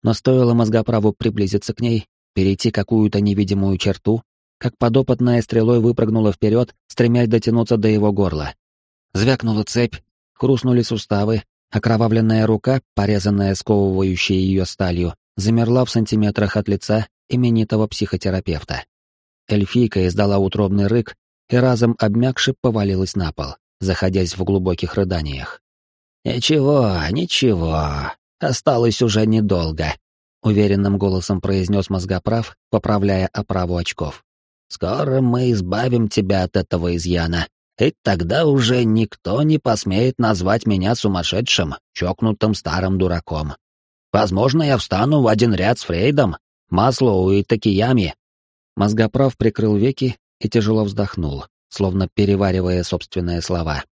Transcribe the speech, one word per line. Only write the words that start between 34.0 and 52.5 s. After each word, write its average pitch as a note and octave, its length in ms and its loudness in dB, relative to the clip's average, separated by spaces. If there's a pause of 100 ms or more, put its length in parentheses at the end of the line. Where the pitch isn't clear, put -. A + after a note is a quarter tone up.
«Скоро C3 520 -2
мы B2 300 0
избавим A2 580 -2
тебя F#2+ 340 0
от F2+ 140 -4
этого F2 380 -2
изъяна, E2+ 520 -2 (320)
и C3+ 140 2 (100)
тогда F#2+ 420 0
уже B2+ 380 2
никто A2 600 -2
не D#3 160 2
посмеет A2+ 600 -2
назвать G#2+ 460 0
меня G2+ 300 0
сумасшедшим, F2+ 800 -2 (180)
чокнутым G#2+ 600 -2
старым F#2 440 -2
дураком. E2 560 -4 (580)
Возможно, A#2+ 520 2
я C#3 140 2
встану A#2+ 440 0
в A#2+ 60 4
один A2 260 2
ряд G2 260 0
с - 40 -14
Фрейдом, G#2+ 540 0 (320)
Маслоу G2 640 2
и G2 120 2
Такиями». G#2+ 720 0 (600)
Мозгоправ A2 600 0
прикрыл G#2+ 380 0
веки B2 420 -2 (220)
и A2 100 -4
тяжело A2 340 2
вздохнул, G2 640 -4 (240)
словно F#2+ 440 -2
переваривая F#2 680 0